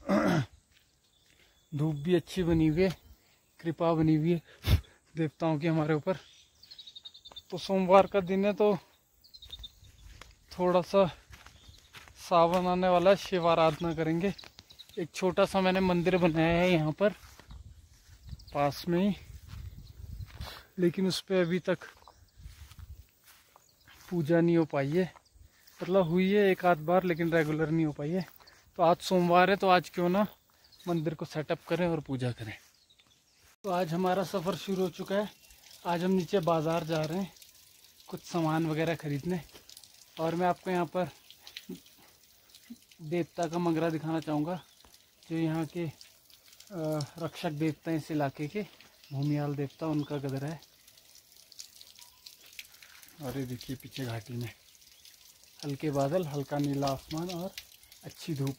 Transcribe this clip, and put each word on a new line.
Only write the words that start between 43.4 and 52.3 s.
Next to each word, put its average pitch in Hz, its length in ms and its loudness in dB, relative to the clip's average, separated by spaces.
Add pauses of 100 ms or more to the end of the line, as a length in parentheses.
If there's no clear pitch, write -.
का 165 100 -4
मगरा 170 320 0
दिखाना 160 300 -4
चाहूँगा, 151 420 -4 (680)
जो 165 60 -4
यहाँ 160 280 -2
के, 170 200 -6
अ, 143 60 -6 (1300)
रक्षक 160 320 -6
देवता 151 400 -4
हैं 160 60 -2
इस 151 140 -8
इलाके 147 360 -2
के, 208 180 -6 (480)
भूमियाल 147 420 -2
देवता, 143 320 -6
उनका 147 300 -4
गदरा 139 300 -6
है। 156 140 -10 (2500)